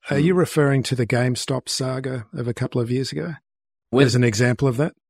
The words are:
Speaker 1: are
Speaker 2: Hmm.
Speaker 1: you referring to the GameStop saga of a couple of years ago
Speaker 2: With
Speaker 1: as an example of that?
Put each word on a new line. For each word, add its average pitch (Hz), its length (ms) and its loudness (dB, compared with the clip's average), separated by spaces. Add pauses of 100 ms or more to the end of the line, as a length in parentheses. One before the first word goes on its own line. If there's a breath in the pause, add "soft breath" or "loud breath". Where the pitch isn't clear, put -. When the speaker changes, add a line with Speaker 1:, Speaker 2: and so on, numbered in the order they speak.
(100)
Speaker 1:
are 143 80 2
Speaker 2:
Hmm. 147 60 2
Speaker 1:
you 180 100 4
referring 143 500 2
to - 100 -2
the 120 120 -2
GameStop 127 600 -2
saga 131 640 -6
of 123 160 -6
a 117 60 -4
couple - 260 -4
of 117 100 -2
years 127 220 -2
ago 156 220 -6 (580)
Speaker 2:
With 131 160 6
Speaker 1:
as 110 60 2
an 123 100 4
example 120 420 2
of 123 120 0
that? 156 160 -2 (160)